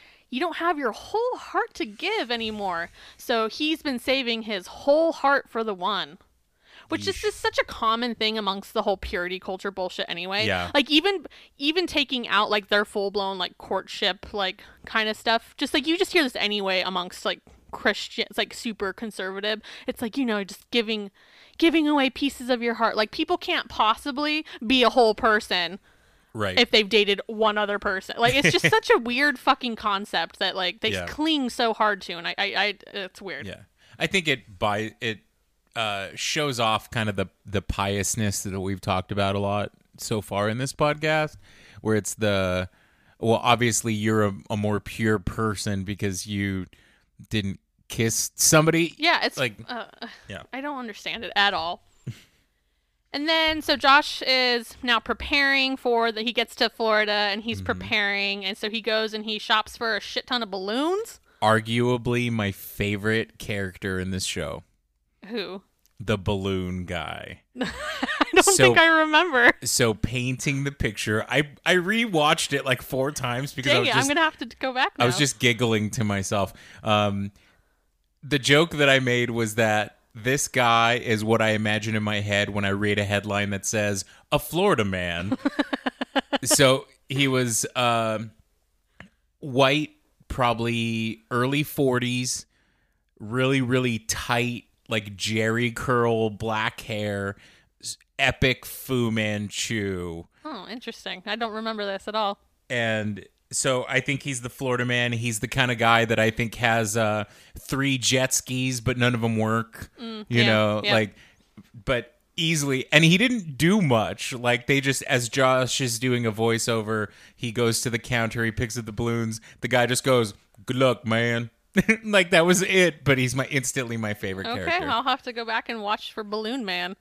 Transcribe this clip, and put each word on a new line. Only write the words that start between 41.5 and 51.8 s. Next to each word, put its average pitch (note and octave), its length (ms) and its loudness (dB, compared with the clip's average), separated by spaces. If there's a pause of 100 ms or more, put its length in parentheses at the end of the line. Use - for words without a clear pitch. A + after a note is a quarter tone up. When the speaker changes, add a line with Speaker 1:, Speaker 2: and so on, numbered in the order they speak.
Speaker 2:
where A2 140 0
it's G2+ 200 -2
the, F#2+ 540 0 (520)
well, A2+ 220 4
obviously A#2 500 2
you're G#2+ 340 2
a, G2 60 0 (180)
a A2 60 -2
more G#2 240 0
pure A2 400 0
person G#2 640 -2
because G2 420 -4
you G2 400 -2 (640)
didn't G2 300 -2 (300)
kiss - 480 -2
somebody. D#3+ 640 4
Speaker 1:
Yeah, D#4+ 260 2
it's A#3+ 120 -4
Speaker 2:
Like, A2 220 -2 (100)
Speaker 1:
uh, A#3 180 -10 (420)
Speaker 2:
yeah. G3+ 140 -12 (100)
Speaker 1:
I B3+ 80 -10
don't C#4+ 180 -8
understand G#3+ 460 -10
it F3+ 100 -10
at G3+ 200 2
all. E3 280 -4 (240)